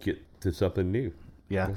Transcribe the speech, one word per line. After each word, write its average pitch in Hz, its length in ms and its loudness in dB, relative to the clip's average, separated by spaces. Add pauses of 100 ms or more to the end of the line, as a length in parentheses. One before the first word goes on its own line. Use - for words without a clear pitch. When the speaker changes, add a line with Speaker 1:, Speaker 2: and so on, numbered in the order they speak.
Speaker 1:
get - 220 -2 (180)
to 90 140 2
something 92 360 2
new. 113 220 0 (380)
Speaker 2:
Yeah. 95 200 2
Speaker 1:
Yeah. 98 60 -2